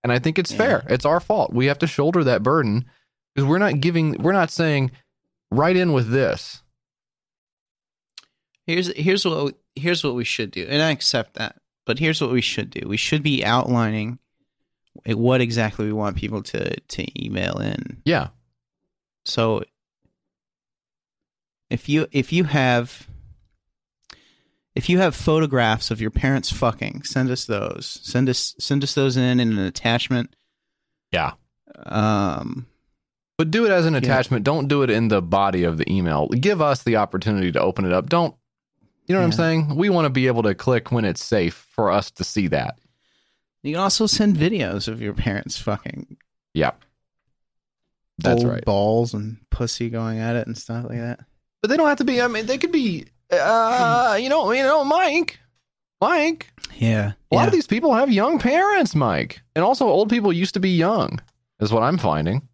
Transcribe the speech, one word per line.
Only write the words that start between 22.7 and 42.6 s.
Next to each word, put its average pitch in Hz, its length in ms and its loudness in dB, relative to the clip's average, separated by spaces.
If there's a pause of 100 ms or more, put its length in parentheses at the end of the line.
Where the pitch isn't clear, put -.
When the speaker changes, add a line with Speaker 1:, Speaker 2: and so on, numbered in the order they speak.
Speaker 2:
if - 140 -4
you 180 100 4
have 180 160 2
photographs 135 760 0
of 110 80 -4
your 110 120 -4
parents 135 400 0
fucking, - 520 -4
send 131 260 -2
us 127 160 -4
those. - 580 -8
Send 131 260 0
us, - 300 -4
send 139 240 -2
us 139 100 -4
those 135 240 0
in, 123 220 2
in 117 120 2
an 104 80 0
attachment. 117 760 -2 (760)
Speaker 1:
Yeah. 82 220 -2 (520)
Speaker 2:
Um, 104 840 -2 (720)
Speaker 1:
But 160 140 0
do 226 140 2
it 208 60 4
as 175 140 4
an 160 80 2
Speaker 2:
yeah. 135 60 2
Speaker 1:
attachment. 127 460 0
Don't 143 220 0
do 143 160 2
it 120 60 0
in 113 200 2
the 101 120 4
body 92 420 2
of 85 140 0
the - 140 -2
email. 82 380 0
Give 165 320 0
us 143 220 0
the 117 140 2
opportunity 98 540 0
to - 80 0
open 95 260 0
it 90 80 2
up. 92 160 0
Don't, 170 240 2 (720)
you 175 60 2
know 190 60 4
what 180 60 4
I'm 165 60 2
Speaker 2:
Yeah. - 60 0
Speaker 1:
saying? 160 380 0
We 190 140 2
wanna 165 200 2
be 131 180 2
able 117 160 2
to 101 120 2
click 120 360 0
when 117 140 0
it's 90 180 -2
safe 87 320 0 (160)
for 104 200 0
us 101 200 0
to - 120 -8
see 98 240 -2
that. 73 300 -2 (840)